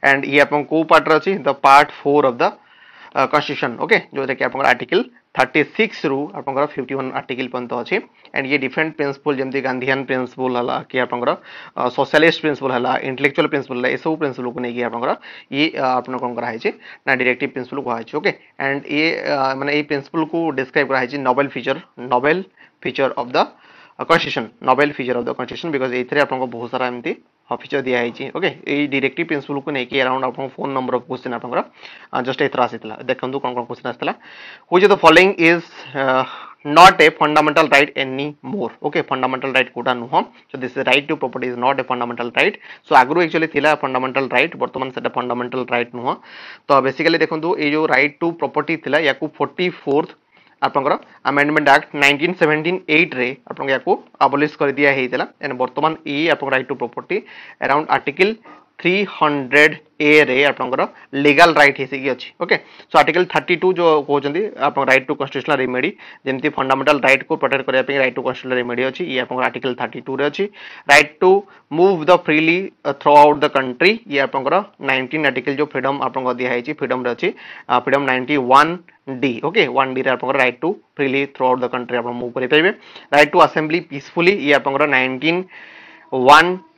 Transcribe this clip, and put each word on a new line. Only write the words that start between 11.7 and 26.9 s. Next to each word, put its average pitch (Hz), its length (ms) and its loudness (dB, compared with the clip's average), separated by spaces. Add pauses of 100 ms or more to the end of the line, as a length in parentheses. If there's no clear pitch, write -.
ଅ, - 120 -4
ସୋସିଆଲିଷ୍ଟ 156 520 2
ପ୍ରିନ୍ସିପଲ୍ 135 320 -2
ହେଲା, 123 180 -2 (100)
ଇଣ୍ଟେଲେକ୍ଚୁଆଲ 139 460 -2
ପ୍ରିନ୍ସିପଲ୍ 135 300 -6
ହେଲା, 123 120 -2
ଏସବୁ 160 260 -2
ପ୍ରିନ୍ସିପଲ୍କୁ 127 440 -6
ନେଇକି 120 240 -6
ଆପଣଙ୍କର 120 280 -4 (400)
ଇଏ, 139 140 0 (120)
ଅ, 139 80 -2 (120)
ଆପଣ 123 200 -6
କ'ଣ 123 160 -6
କରାହେଇଛି 117 360 -6 (380)
ନା 135 80 0
ଡିରେକ୍ଟିଭ 127 340 -2
ପ୍ରିନ୍ସିପଲ୍ 131 320 -10
କୁହାହେଇଛି, 117 360 -8
ଓକେ। 185 140 -2 (300)
And 139 240 -2
ଇଏ, 151 220 -2 (140)
ଅ, 147 140 -2 (200)
ମାନେ 139 180 -4
ଏଇ 151 80 0
ପ୍ରିନ୍ସିପଲ୍କୁ 151 580 -4 (120)
ଡିସ୍କ୍ରାଇବ୍ 135 380 -2
କରାହେଇଛି 131 280 -2
ନୋବେଲ 135 300 0
ଫିଚର, 135 300 -4 (220)
ନୋବେଲ 127 380 0 (440)
ଫିଚର 131 360 -2
ଅଫ୍ 123 140 -8
ଦ, 135 60 -2 (640)
ଅ, - 40 -6
କନଷ୍ଟିଚ୍ୟୁସନ, 147 420 0 (180)
ନୋବେଲ 131 280 2
ଫିଚର 127 260 -4
ଅଫ୍ 120 80 -4
ଦ 127 80 -6
କନଷ୍ଟିଚ୍ୟୁସନ, 127 380 -10
ବିକଜ 131 220 -4
ଏଇଥିରେ 127 280 -4
ଆପଣଙ୍କ 131 280 -2
ବହୁତ 117 220 -10
ସାରା 127 160 -4
ଏମିତି 123 260 -8 (360)